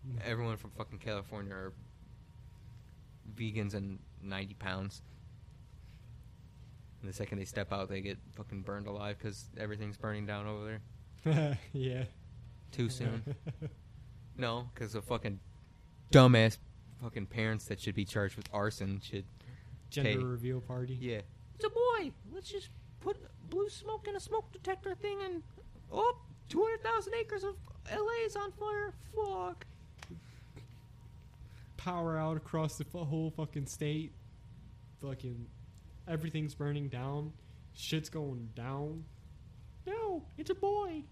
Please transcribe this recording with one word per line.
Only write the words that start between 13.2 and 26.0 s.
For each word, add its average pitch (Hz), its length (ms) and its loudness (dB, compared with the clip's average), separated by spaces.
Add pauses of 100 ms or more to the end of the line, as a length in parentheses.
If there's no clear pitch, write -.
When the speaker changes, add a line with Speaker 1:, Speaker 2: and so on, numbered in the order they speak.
Speaker 1:
<laughs> - 300 -6 (680)
Speaker 2:
No, 123 360 0
'cause 107 200 -4
the 107 80 2
fucking 110 380 0 (760)
dumbass 120 440 12 (440)
fucking 113 240 -4
parents 110 400 0
that 101 160 -2
should 104 140 0
be 101 100 2
charged 101 320 2
with 101 160 -8
arson 101 500 2
should 98 220 -4 (640)
Speaker 1:
Gender 139 220 4
Speaker 2:
pay. 127 60 6
Speaker 1:
reveal 127 440 0
party. 127 400 -2
Speaker 2:
Yeah. 117 200 -2 (340)
It's - 100 0
a 427 40 6
boy! 466 440 6 (200)
Let's 370 160 -8
just 403 200 -6 (320)
put 403 160 0 (320)
blue 392 200 4
smoke 427 380 -4
in 403 80 -2
a 381 60 0
smoke 427 320 0
detector 381 420 -2
thing 403 260 -2
and, 359 220 -2 (480)
oh, 480 260 6 (300)